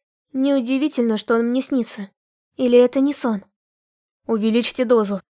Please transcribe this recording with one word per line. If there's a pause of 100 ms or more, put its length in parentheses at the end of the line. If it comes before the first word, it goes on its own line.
(320)
Неудивительно,
что
он
мне
снится. (440)
Или
это
не
сон? (840)
«Увеличьте
дозу», (160)